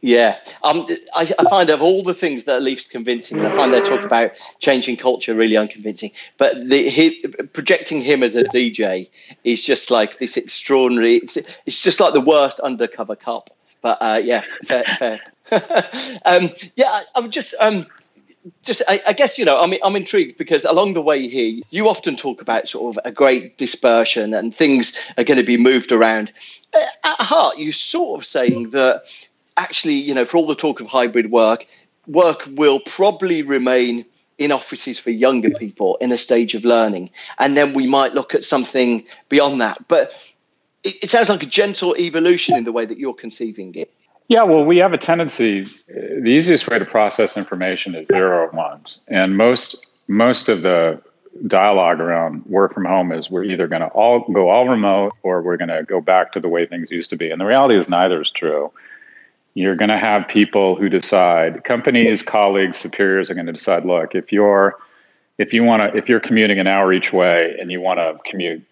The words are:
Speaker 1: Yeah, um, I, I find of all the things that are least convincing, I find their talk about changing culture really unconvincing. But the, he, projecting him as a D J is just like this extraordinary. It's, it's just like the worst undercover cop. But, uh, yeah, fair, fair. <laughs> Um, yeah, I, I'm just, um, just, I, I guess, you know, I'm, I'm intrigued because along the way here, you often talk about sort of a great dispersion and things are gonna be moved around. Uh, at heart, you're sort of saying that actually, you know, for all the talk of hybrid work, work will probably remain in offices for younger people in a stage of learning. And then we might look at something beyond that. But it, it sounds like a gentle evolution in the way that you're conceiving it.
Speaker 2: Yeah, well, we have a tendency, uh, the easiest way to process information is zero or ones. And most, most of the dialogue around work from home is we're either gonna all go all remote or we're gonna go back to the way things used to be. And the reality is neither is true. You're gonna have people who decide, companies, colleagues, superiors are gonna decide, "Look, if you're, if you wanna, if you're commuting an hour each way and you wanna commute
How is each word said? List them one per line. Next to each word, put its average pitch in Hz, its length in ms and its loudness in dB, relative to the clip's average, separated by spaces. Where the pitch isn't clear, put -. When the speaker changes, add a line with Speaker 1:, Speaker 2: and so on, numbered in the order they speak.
Speaker 1:
Yeah, 117 360 4
um, 160 220 0
I, 165 240 0
I - 60 4
find 180 240 4
of 147 120 2
all 190 220 2
the 175 100 -2
things 143 300 -6
that 135 140 -2
are - 20 0
least 131 320 -6
convincing, 120 480 -6
I 104 160 -2
find 131 180 2
their 123 120 4
talk 123 160 0
about 117 300 0
changing 127 380 0
culture 123 360 -2
really 110 220 2
unconvincing. 107 560 -4
But 135 180 2
the, 139 200 4
he, 160 360 2
projecting 160 480 -2
him 135 200 0
as 117 140 0
a 120 140 4
D 120 200 0
J 95 400 -4
is 117 180 -2
just - 260 -2
like 110 300 0
this 123 160 -6
extraordinary. 123 800 2
It's, 117 220 -2
it's - 440 -8
just 175 200 0
like 165 100 4
the 143 80 4
worst 139 400 0
undercover 113 560 -6
cop. - 400 -12
But, 117 200 -2
uh, 113 200 0
yeah, 117 200 0
fair, 123 180 -2
fair. 110 220 -6
<laughs> 254 760 -4
Um, 180 240 4
yeah, 262 120 2
I, 208 160 -4
I'm 233 160 -4
just, 269 280 -10
um, 208 260 0
just, - 260 -6
I, 196 180 0
I 208 60 0
guess, - 240 0
you 247 80 -2
know, - 140 2
I'm, 175 140 2
I'm 196 120 0
intrigued 180 420 -2
because 156 280 -2
along 185 300 0
the 165 60 -2
way 139 280 -2
here, 117 400 -4
you 208 180 0
often 175 300 -2
talk 127 240 -8
about - 260 -4
sort 113 300 -8
of - 80 -8
a 123 60 -10
great 131 460 0
dispersion 117 760 0
and 110 200 -4
things 139 440 0
are 120 60 0
gonna 127 200 2
be 120 140 2
moved 123 360 4
around. 110 400 2
Uh, 320 60 6
at 302 160 0
heart, 294 360 2
you're - 140 -6
sort - 480 -4
of - 60 -16
saying 117 460 -2
that 131 320 0
actually, 170 360 -2
you 143 220 -2
know, 123 100 2
for 170 120 -2
all 160 100 2
the 151 80 -2
talk 147 240 -4
of 117 80 -16
hybrid 120 420 0
work, 113 380 2
work 160 460 2
will 139 260 4
probably 185 640 -2
remain 127 640 0
in 143 120 0
offices 131 460 -6
for - 140 -6
younger 117 400 2
people 98 460 -4
in 123 140 -2
a 120 60 0
stage 117 380 0
of 107 100 -6
learning. 107 440 0
And 139 180 0
then 143 180 2
we 135 120 0
might 135 280 0
look 139 200 -4
at 147 100 0
something 123 600 -2
beyond 143 320 2
that. - 260 -6
But 151 240 2
it, 196 200 -6
it 196 80 -8
sounds 233 180 4
like 190 140 0
a 143 40 -12
gentle 185 500 0
evolution 170 600 0
in 120 60 -2
the 117 80 -6
way 113 140 -4
that 113 120 -10
you're 131 160 -8
conceiving 107 600 -12
it. - 180 -12
Speaker 2:
Yeah, 233 140 6
well, 160 200 4
we 170 140 6
have 180 160 6
a 151 40 -2
tendency, 120 680 -2
uh, - 20 -18
the 117 100 2
easiest 165 360 4
way - 120 0
to 131 60 -4
process 107 520 0
information 92 560 -6
is 80 140 -12
zero 90 380 2
or 82 60 -6
ones. - 580 -8
And 95 280 0
most, - 680 0
most 113 420 2
of 92 140 0
the 82 360 2
dialogue 95 540 4
around 82 460 -2
work 95 280 2
from 95 120 -6
home 90 260 0
is 82 180 -6
we're 92 140 -4
either 92 240 -2
gonna 82 200 -4
all 117 340 2
go 95 180 4
all 120 180 4
remote 101 460 0
or 92 180 -2
we're 87 160 -2
gonna 82 260 -4
go 92 160 -2
back 92 320 2
to 98 80 -6
the 87 100 -6
way 85 160 0
things 85 240 -12
used 85 200 -8
to 85 80 -8
be. 80 120 -6
And 78 100 -8
the 92 60 -4
reality 123 320 4
is 87 120 0
neither 90 320 2
is 76 100 -4
true. 76 400 -4
You're 95 200 0
gonna 104 240 2
have 104 280 0
people 98 480 2
who 98 140 -2
decide, 85 760 2
companies, 117 600 0
colleagues, 98 540 0
superiors 95 520 -2
are 92 60 -6
gonna 82 180 -8
decide, 87 320 -2
"Look, 87 300 -2
if - 160 -6
you're, 101 440 4
if 104 160 -4
you 117 100 2
wanna, 110 300 2
if 107 160 -4
you're 117 100 4
commuting 107 400 0
an 95 80 0
hour 98 240 2
each 92 220 0
way 87 460 2
and 90 120 -10
you 90 100 -6
wanna 87 340 -2
commute 87 360 -8